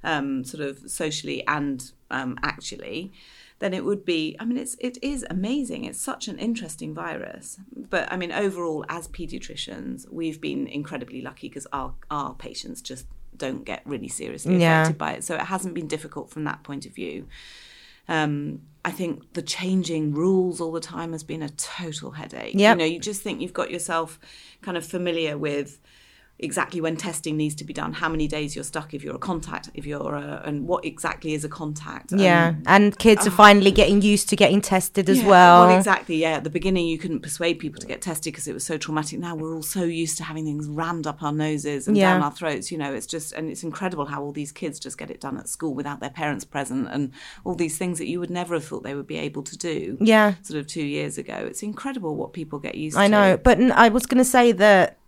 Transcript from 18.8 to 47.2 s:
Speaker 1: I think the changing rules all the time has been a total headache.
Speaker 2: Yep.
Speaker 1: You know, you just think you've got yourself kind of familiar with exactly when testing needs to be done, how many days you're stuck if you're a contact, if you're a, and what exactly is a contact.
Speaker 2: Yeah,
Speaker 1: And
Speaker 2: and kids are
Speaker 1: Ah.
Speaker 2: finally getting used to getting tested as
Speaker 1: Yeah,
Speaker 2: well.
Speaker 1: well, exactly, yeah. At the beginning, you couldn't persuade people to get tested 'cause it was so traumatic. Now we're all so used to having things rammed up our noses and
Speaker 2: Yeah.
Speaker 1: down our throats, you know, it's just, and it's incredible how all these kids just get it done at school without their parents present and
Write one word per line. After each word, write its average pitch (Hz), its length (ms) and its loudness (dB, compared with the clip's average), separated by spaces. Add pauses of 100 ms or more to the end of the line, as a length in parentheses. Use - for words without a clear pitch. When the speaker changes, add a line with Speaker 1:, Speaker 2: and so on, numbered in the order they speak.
Speaker 1:
I 175 60 -4
think - 420 -8
the 170 80 -8
changing 165 720 -2
rules 180 480 0
all 165 100 -4
the 165 80 -6
time 165 320 -10
has 156 120 -10
been 156 200 -10
a 143 60 -8
total 151 640 -10
headache. 60 440 -12
Speaker 2:
Yep. 208 200 8
Speaker 1:
You 175 40 -2
know, 165 60 2
you 165 140 -2
just 202 220 -8
think 196 200 -8
you've 180 120 -8
got 180 160 -4
yourself 165 480 -6 (440)
kind 180 160 -6
of 165 80 -6
familiar 165 520 -4
with 143 420 -6 (600)
exactly 170 400 -6
when 160 160 -2
testing 156 400 -6
needs 151 200 -2
to 151 80 -12
be 151 100 -14
done, 156 200 -6
how 160 140 -4
many 156 200 -2
days 151 260 -6
you're 143 100 -10
stuck 151 300 -10
if 143 100 -10
you're 147 120 -8
a - 20 -12
contact, - 560 -8
if 147 140 -12
you're 147 260 -6
a, 147 320 -10
and 147 220 -6
what 175 180 0
exactly - 480 -6
is 151 100 -4
a 151 60 -8
contact. 151 640 -10
Speaker 2:
Yeah, 175 380 6
Speaker 1:
And 156 180 -4
Speaker 2:
and 202 320 8
kids 220 260 8
are 190 60 4
Speaker 1:
Ah. 180 40 -6
Speaker 2:
finally 202 360 12
getting 202 320 6
used 208 260 4
to - 60 2
getting 196 260 6
tested 190 480 0
as 226 140 4
Speaker 1:
Yeah, 202 60 2
Speaker 2:
well. 180 380 12
Speaker 1:
well, 180 80 10
exactly, 185 420 2
yeah. 160 160 2
At 151 100 -4
the 156 80 -4
beginning, 180 340 2
you 165 140 -2
couldn't 165 220 -4
persuade 165 360 -2
people 156 240 -10
to - 60 -14
get - 160 -10
tested 156 320 -6
'cause 151 120 -10
it 143 60 -8
was 120 100 -8
so 160 140 -4
traumatic. 156 400 -4
Now 175 180 -6
we're 156 200 -8
all 160 80 -10
so 180 200 -4
used 165 340 -2
to 160 80 -10
having 156 200 -8
things 147 220 -4
rammed 160 400 -4
up 151 160 -8
our 147 80 -2
noses 147 560 -2
and 208 100 4
Speaker 2:
Yeah. 190 160 6
Speaker 1:
down 185 80 4
our 147 100 0
throats, - 400 -6
you 170 60 -8
know, 143 160 -6
it's 113 140 -8
just, 156 260 -8
and 160 160 -8
it's 180 140 -10
incredible 165 420 -6
how 143 160 -8
all 143 100 -8
these 147 200 -8
kids 147 280 -10
just - 200 -14
get 151 100 -12
it - 100 -14
done - 200 -8
at - 100 -12
school 156 240 -6
without 143 280 -8
their 139 100 -8
parents 147 340 -6
present 135 460 -4
and 135 220 -4 (320)